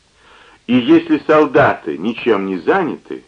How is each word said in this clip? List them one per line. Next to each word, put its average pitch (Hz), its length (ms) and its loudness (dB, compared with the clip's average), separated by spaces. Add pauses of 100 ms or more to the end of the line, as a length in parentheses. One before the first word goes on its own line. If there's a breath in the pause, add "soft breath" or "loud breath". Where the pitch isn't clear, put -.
(680 soft breath)
и 120 80 -2
если 151 520 2
солдаты 131 720 2
ничем 104 480 -2
не 95 120 -4
заняты, 87 680 -4